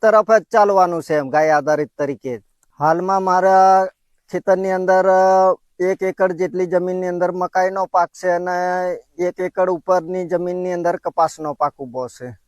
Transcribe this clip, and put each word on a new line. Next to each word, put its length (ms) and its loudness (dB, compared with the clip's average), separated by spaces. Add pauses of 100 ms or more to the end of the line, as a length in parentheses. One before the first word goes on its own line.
તરફ 280 4
જ 220 4
ચાલવાનું 500 2
છે 120 -4
એમ, 140 -2
ગાય 220 2
આધારિત 480 0
તરીકે. 420 -6 (400)
હાલમાં 420 0
મારા 640 4 (460)
ખેતરની 400 -2
અંદર, 340 2
અ, 480 4 (260)
એક 220 -2
એકર 300 -2
જેટલી 340 -4
જમીનની 420 -2
અંદર 240 -2
મકાઈનો 540 -2
પાક 240 0
છે 200 -4
અને 260 -2 (600)
એક 220 -4
એકર 280 -2
ઉપરની 600 -2
જમીનની 440 -4
અંદર 240 -2
કપાસનો 580 -4
પાક 240 -4
ઊભો 300 -10
છે 280 -16 (120)